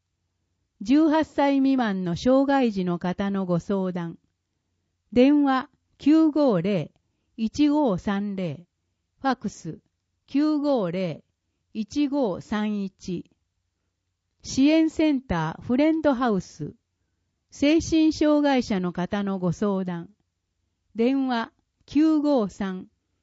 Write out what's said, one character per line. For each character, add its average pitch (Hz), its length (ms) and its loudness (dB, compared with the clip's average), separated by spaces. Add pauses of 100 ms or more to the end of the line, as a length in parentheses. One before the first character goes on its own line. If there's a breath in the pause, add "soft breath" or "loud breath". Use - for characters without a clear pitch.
(800)
十 285 280 4
八 311 140 2
歳 277 360 0
未 269 180 2
満 202 260 -2
の 175 120 -4
障 262 300 4
害 269 260 2
児 196 120 -4
の 180 160 -2
方 196 320 -4
の 196 140 -4
ご 175 140 0
相 190 320 -4
談。 170 260 -8 (960)
電 277 300 6
話、 262 260 0 (280)
九 320 320 4
五 269 320 2
零、 180 300 -2 (460)
一 254 320 0
五 285 280 2
三 202 380 -4
零。 175 300 -8 (560)
フ 262 60 -2
ァ 262 40 0
ッ 240 60 0
ク 202 120 -8
ス、 - 300 -14 (480)
九 302 300 0
五 269 340 0
零、 175 320 -6 (500)
一 277 340 -4
五 262 340 -2
三 208 420 -4
一。 - 480 -10 (1080)
支 - 260 0
援 320 220 4
セ 311 220 0
ン 262 100 -2
タ 160 380 -4
ー、 - 40 -18
フ 247 140 -2
レ 302 140 4
ン 320 100 0
ド 294 120 2
ハ 240 180 -2
ウ 190 80 0
ス。 - 340 -12 (800)
精 302 280 2
神 320 340 2
障 302 280 2
害 277 200 2
者 208 180 -4
の 180 140 -4
方 202 300 -4
の 196 160 -4
ご 180 140 -2
相 190 320 -2
談。 175 240 -10 (840)
電 262 320 0
話、 240 240 -4 (340)
九 311 340 2
五 277 280 2
三、 190 400 -8 (360)